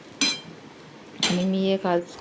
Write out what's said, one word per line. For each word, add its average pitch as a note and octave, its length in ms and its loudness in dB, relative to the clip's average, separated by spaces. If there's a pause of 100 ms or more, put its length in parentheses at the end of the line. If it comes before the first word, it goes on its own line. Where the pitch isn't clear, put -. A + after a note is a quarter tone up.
(1300)
आणि F3+ 140 4
मी F#3+ 240 4
एक F#3+ 180 2
आज F3 160 4 (180)